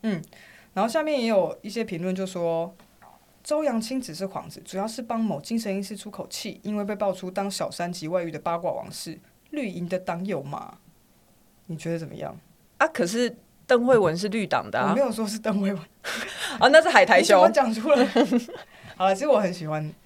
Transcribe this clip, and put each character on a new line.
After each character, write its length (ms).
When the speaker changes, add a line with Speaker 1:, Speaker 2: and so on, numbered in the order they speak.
Speaker 1:
嗯， 200
然 120
后 40
下 140
面 160
也 80
有 340
一 80
些 140
评 180
论 140
就 100
说， 480
周 220
扬 160
青 180
只 160
是 100
幌 220
子， 160
主 140
要 100
是 140
帮 180
某 220
精 180
神 160
医 80
师 140
出 120
口 200
气， 340
因 140
为 80
被 100
爆 160
出 180
当 220
小 180
三 220
及 160
外 160
遇 80
的 80
八 180
卦 140
往 180
事， 300
绿 180
营 220
的 100
党 260
友 160
嘛， 360
你 100
觉 160
得 80
怎 80
么 80
样？ 180
Speaker 2:
啊， 100
可 180
是 300
邓 180
惠 120
文 200
是 120
绿 180
党 240
的 80
啊。 120
Speaker 1:
我 40
没 60
有 100
说 160
是 100
邓 220
惠 140
文。 80
Speaker 2:
<laughs> 420
啊， 120
那 120
是 60
海 180
苔 160
兄。 160
Speaker 1:
你 40
怎 80
么 0
讲 240
出 160
来？ 160
<laughs> 480
好 80
了， 100
其 60
实 80
我 100
很 160
喜 140
欢 260